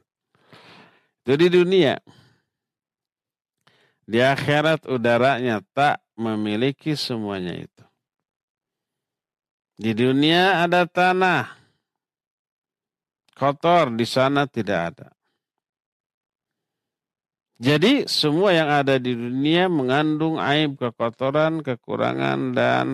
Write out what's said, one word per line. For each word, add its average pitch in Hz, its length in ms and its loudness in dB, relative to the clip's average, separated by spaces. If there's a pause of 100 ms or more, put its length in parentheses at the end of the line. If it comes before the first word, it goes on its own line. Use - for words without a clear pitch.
(1200)
Itu 123 140 0
di 170 160 4
dunia. 175 480 2 (2000)
Di 101 160 -4
akhirat 147 640 0
udaranya 120 720 0 (160)
tak 143 240 0 (160)
memiliki 113 800 -4
semuanya 101 560 -8
itu. 82 320 -16 (1900)
Di 110 160 -4
dunia 156 720 2
ada 175 240 2
tanah 180 640 0 (1800)
kotor, 143 560 2
di 117 160 -2
sana 135 400 0
tidak 101 320 -4 (160)
ada. - 120 -20 (2500)
Jadi 156 480 2
semua 170 480 2
yang 156 160 0
ada 139 240 2
di 123 160 -2
dunia 135 560 -2
mengandung 156 720 -2
aib, 143 400 -2
kekotoran, 135 800 -2
kekurangan, 131 960 -4
dan 123 360 0